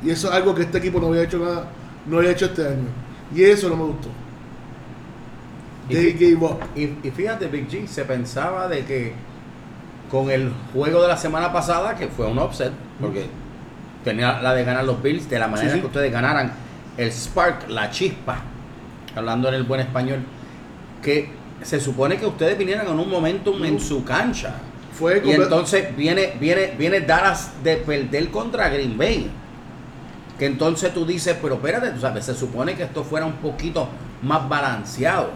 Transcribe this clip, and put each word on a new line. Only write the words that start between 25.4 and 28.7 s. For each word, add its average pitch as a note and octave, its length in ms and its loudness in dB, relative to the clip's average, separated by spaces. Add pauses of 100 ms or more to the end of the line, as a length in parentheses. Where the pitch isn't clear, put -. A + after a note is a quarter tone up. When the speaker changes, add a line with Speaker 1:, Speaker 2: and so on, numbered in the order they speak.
Speaker 2:
entonces F3 520 2
viene, F3 420 2
viene, F3+ 380 4
viene F3 240 2
Dallas E3+ 520 2 (120)
de D#3+ 140 4
perder C#3+ 520 0
contra G#3+ 380 0
Green C3+ 300 0